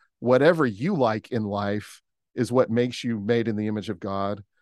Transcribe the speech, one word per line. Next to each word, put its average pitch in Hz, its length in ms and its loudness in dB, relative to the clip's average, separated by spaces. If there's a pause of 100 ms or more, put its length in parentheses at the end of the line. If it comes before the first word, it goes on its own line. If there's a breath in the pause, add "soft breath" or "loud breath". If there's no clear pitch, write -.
(200)
whatever 139 460 6
you 123 280 -2
like 110 380 0
in 113 100 -2
life 101 580 -4 (360)
is 117 160 -2
what 123 180 2
makes 120 320 -2
you 117 160 -2
made 113 300 0
in 107 80 -2
the 107 100 -2
image 107 240 -4
of 90 80 -6
God. 98 460 -6 (180)